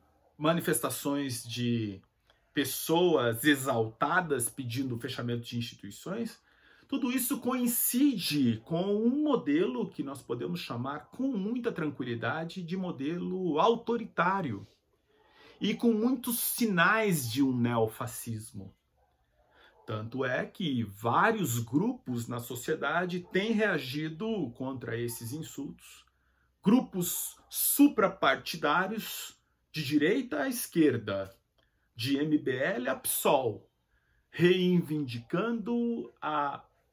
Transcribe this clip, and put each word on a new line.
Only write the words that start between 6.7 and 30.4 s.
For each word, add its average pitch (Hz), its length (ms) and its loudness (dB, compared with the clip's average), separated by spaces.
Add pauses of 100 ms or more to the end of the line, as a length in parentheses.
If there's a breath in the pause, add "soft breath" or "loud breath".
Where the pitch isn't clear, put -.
tudo 262 240 -2
isso 262 280 -2
coincide 240 1200 2
com 185 320 0
um 240 260 4
modelo 247 680 2
que - 120 -8
nós 139 220 -10
podemos 147 380 -4
chamar 135 500 -6
com 262 160 -2
muita 233 440 -2
tranquilidade 143 920 -4
de 170 140 -4
modelo 175 800 -2
autoritário 190 1080 0 (920 loud breath)
e 214 160 0
com 233 160 4
muitos 233 480 0
sinais 190 920 2
de 131 140 0
um 131 120 4
neofascismo. 113 1160 -2 (1120 soft breath)
Tanto 113 380 -6
é 131 220 -2
que 139 380 -2
vários 135 760 2
grupos 127 680 -2
na 120 120 -4
sociedade 160 840 -2 (100)
têm 208 200 2
reagido 160 1000 -2
contra 123 460 -6
esses 117 340 -6
insultos. - 760 -12 (580)
Grupos - 760 2 (120)
suprapartidários, 180 1900 2 (340)
de 156 120 -4
direita 185 580 2